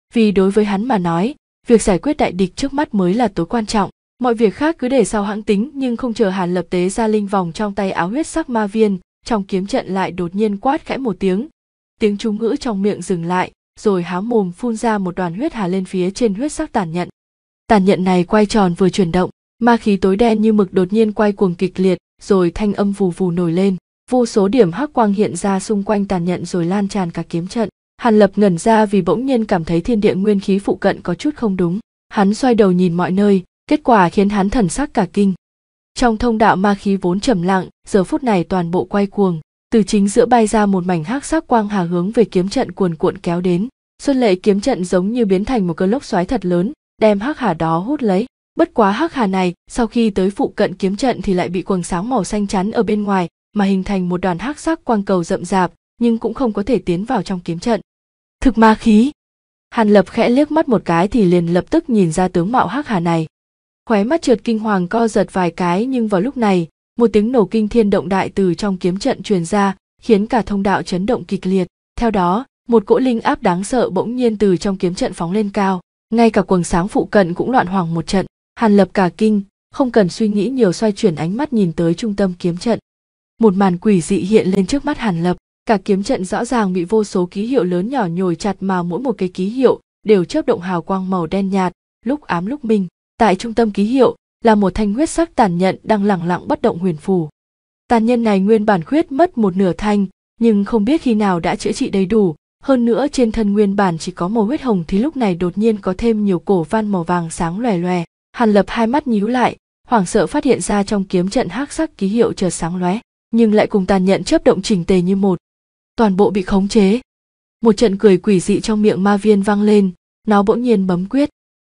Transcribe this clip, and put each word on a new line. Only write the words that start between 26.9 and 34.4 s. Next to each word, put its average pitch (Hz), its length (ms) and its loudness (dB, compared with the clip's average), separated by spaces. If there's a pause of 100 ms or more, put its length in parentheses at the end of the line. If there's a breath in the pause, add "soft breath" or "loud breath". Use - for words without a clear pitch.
cả 170 180 -8
kiếm 175 180 -6
trận. 220 220 -4 (280)
Hàn 214 220 4
Lập 196 160 6
ngẩn 196 220 2
ra 220 280 2
vì 202 160 0
bỗng 190 240 -2
nhiên 247 200 0
cảm 180 180 -2
thấy 170 180 -2
thiên 220 200 0
địa 208 140 2
nguyên 202 240 0
khí 196 200 0
phụ - 160 -2
cận - 260 -2
có 175 140 -4
chút 294 200 -4
không 196 220 -4
đúng. 180 220 0 (300)
Hắn 202 240 2
xoay 247 220 2
đầu 202 160 4
nhìn 180 220 2
mọi 175 180 -2
nơi, 196 320 2 (240)
kết 302 160 2
quả 202 260 4
khiến 202 200 0
hắn 202 200 0